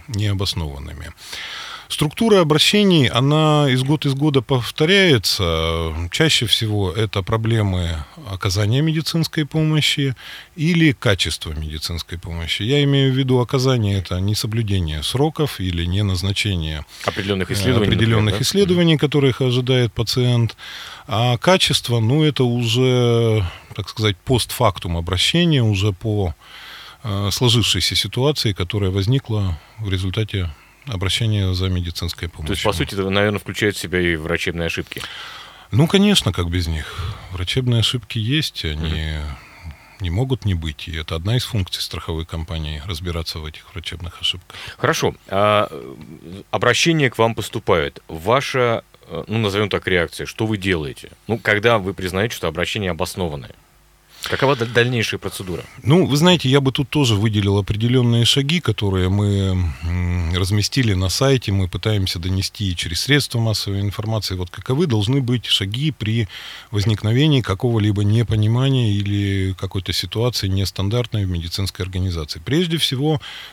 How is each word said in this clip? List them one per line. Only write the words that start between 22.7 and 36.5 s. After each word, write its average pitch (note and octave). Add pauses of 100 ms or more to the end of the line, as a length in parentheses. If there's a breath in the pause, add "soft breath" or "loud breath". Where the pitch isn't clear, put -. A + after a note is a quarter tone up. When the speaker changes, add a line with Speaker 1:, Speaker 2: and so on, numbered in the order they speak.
Speaker 1:
так G2+
сказать, G#2
постфактум G#2
обращения, B2+
уже G#2
по, G2+ (680 loud breath)
э, G2+
сложившейся A2+
ситуации, B2
которая F#2+
возникла G2+ (220 loud breath)
в G#2+
результате F#2+ (400 loud breath)
обращения G2
за F#2
медицинской F2
Speaker 2:
То -
есть, D2+
Speaker 1:
помощью. F#2
Speaker 2:
по G#2
сути, F#2
это, F#2+
наверное, G2+
включает G2+
в -
себя F2+
и F2
врачебные E2
ошибки? - (680 loud breath)
Speaker 1:
Ну, B2+
конечно, G3
как F2
без E2+